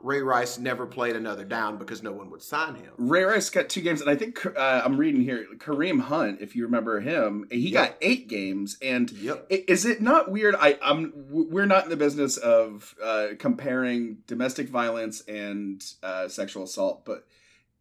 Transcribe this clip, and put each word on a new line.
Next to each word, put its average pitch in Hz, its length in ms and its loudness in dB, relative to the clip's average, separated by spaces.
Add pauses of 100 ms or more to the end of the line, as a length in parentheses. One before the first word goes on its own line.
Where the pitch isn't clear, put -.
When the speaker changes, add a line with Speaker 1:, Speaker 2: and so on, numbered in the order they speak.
Speaker 1:
Ray 139 220 -2
Rice 123 360 0
never 123 280 -4
played 120 280 -2
another 104 300 -6
down 107 340 -4
because 98 240 -12
no 107 80 -8
one 98 200 -12
would - 120 -18
sign 151 320 -6
him. 113 240 -18
Speaker 2:
Ray 151 240 4
Rice 202 260 2
got - 200 0
two - 120 -4
games, 165 200 0
and 143 100 2
I 147 60 4
think, 220 280 -4
uh, 131 400 2
I'm 135 120 2
reading 147 260 4
here, 120 240 -2 (120)
Kareem 156 420 0
Hunt, 123 400 0
if 104 160 -10
you 120 80 0
remember 113 340 2
him, 107 500 0
he 123 220 0
Speaker 1:
Yep. - 20 -4
Speaker 2:
got 160 300 2
eight 247 260 2
games, 98 540 -4
and 123 300 0
Speaker 1:
Yep. 104 400 -6
Speaker 2:
i-, 190 160 0
is 185 180 4
it 233 160 2
not 254 300 4
weird? 208 240 4
I, 147 260 6
I'm, 147 280 0 (180)
w-, 156 200 0
we're 190 180 2
not 190 180 6
in 160 60 -8
the 165 60 -4
business 143 400 0
of, 113 640 2
uh, 107 260 0 (100)
comparing 123 880 -2
domestic 127 420 -4
violence 113 600 -4
and, 101 520 -8 (220)
uh, 92 240 -4
sexual 98 380 -8
assault, 95 400 -2
but, 104 200 -10 (560)